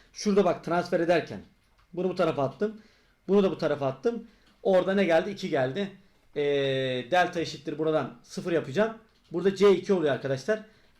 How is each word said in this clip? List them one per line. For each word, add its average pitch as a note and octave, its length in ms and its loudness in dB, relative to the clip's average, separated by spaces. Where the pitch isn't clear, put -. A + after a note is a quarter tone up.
Şurada G3+ 320 2
bak E3 200 0
transfer E3+ 360 -2
ederken D#3+ 400 0
bunu F3+ 160 -4
bu F3+ 60 -4
tarafa D#3+ 300 0
attım. G#3 360 -4
Bunu G3+ 140 4
da F#3+ 80 2
bu D#3 80 -6
tarafa C#3+ 280 -2
attım. A3+ 400 -4
Orada F#3 320 4
ne G3+ 100 2
geldi? E3+ 260 2
İki F#3 200 -8
geldi. D3 400 -2
Ee, D3 60 -2
delta F3 300 2
eşittir D3+ 380 -8
buradan D#3 440 -2
sıfır E3+ 300 -8
yapacağım. E3 460 -2
Burada F3+ 220 0
C F#3+ 220 6
iki F#3+ 160 -2
oluyor D3+ 220 2
arkadaşlar. C3+ 520 -4